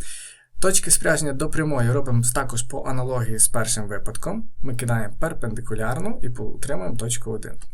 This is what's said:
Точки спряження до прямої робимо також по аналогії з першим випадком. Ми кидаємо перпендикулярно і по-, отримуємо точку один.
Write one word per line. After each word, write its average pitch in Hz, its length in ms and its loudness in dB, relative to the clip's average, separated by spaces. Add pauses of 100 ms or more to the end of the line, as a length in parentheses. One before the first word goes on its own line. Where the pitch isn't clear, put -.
(600)
Точки - 300 2
спряження 151 420 2
до 151 180 -2
прямої 135 420 0
робимо 127 300 2 (120)
також - 280 -2
по - 200 -4
аналогії 127 560 0
з 104 100 6
першим 110 400 0
випадком. 165 720 -2
Ми 131 160 2
кидаємо 117 460 0
перпендикулярно 120 1000 -2
і 127 80 6
по-, 107 240 0
отримуємо - 420 2
точку 113 340 0
один. 110 220 -6 (220)